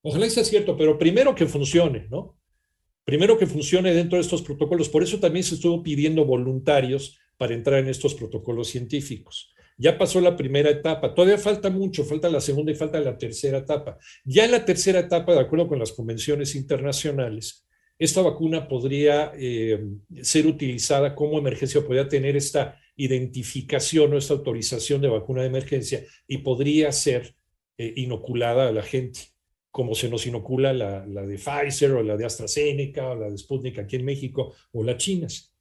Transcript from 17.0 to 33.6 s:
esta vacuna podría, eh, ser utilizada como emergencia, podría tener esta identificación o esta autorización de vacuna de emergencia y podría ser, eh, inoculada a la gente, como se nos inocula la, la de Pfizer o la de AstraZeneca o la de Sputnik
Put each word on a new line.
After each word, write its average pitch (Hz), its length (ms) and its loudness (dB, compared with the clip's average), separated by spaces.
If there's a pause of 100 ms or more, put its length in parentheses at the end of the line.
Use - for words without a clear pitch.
esta 165 240 2
vacuna 160 460 0
podría, 143 680 2
eh, 113 440 -2 (400)
ser 151 280 2
utilizada 139 680 0
como 151 240 -2
emergencia, 139 420 0
podría 135 280 0
tener 139 280 0
esta 139 400 -2 (200)
identificación 131 1160 0
o 143 60 2
esta 139 160 0
autorización 127 680 -2
de 139 80 2
vacuna 127 340 -2
de 131 60 -2
emergencia 131 560 -4 (220)
y 135 120 -6
podría 143 520 2
ser, 131 460 -2 (400)
eh, 113 200 -8
inoculada 120 720 0
a 113 40 0
la 107 100 -2
gente, 127 380 -6 (500)
como 120 240 -2
se 113 140 -4
nos 117 180 -4
inocula 127 460 0
la, 98 340 -4
la 101 180 -8
de 98 140 -8
Pfizer 143 540 0
o 120 100 2
la 107 140 0
de 110 80 -4
AstraZeneca 139 840 -4
o 127 40 -6
la 107 160 -8
de 101 80 -10
Sputnik 123 400 -8